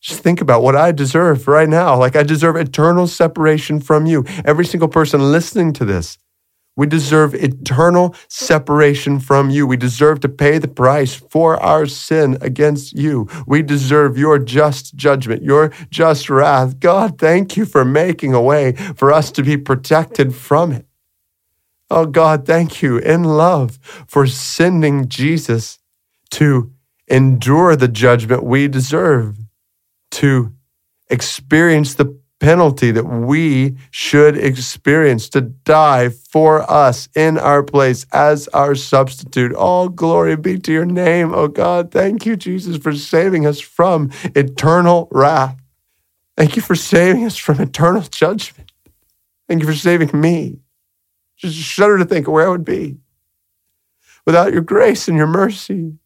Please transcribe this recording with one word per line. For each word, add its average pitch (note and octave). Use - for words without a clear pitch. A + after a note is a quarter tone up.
Just -
think F3
about B2
what C3
I D#3+
deserve D3
right D3+
now. D#3
Like, B2+
I D3
deserve D#3
eternal E3
separation D#3
from D3+
you. D#3
Every D3+
single E3
person D#3
listening D#3+
to B2
this, F#2
we C#3+
deserve D3+
eternal E3+
separation C#3+
from C#3
you. C#3+
We B2+
deserve B2
to C#3+
pay D3
the D#3
price C3+
for D#3+
our D#3
sin C#3
against C#3
you. C#3
We C#3+
deserve C#3+
your D3
just C3+
judgment, C3
your D3+
just D#3+
wrath. C3+
God, F#3+
thank F3+
you G#3+
for C3+
making D3
a B2
way C3+
for C#3+
us D#3
to C#3+
be C#3+
protected C#3
from D#3
it. A#2
Oh E3
God, D#3
thank E3
you B2
in E3
love D#3
for C#3
sending D3
Jesus C3+
to C3+
endure C3+
the B2+
judgment A#2+
we C3+
deserve, C3+
to B2+
experience D3+
the C#3
penalty D3
that A2
we C3
should D3
experience, C3+
to C#3+
die C3
for D#3
us C#3
in D#3+
our C#3+
place C3+
as D3
our C#3+
substitute. C3
All F3+
glory E3
be F3+
to E3+
your D#3+
name, F3
oh D#3
God. F3
Thank G3
you, A3+
Jesus, F#3
for D3+
saving E3
us D3
from E3
eternal E3
wrath. C3+
Thank D#3
you A3
for -
saving F#3
us A3
from C#3+
eternal E3+
judgment. -
Thank E3
you D3+
for D#3
saving D#3+
me. E3
Just E3
shudder G3
to F3+
think E3+
of D#3
where D#3+
I F#3+
would F3
be D3
without E3+
your E3+
grace G#3
and E3+
your D3+
mercy. F#3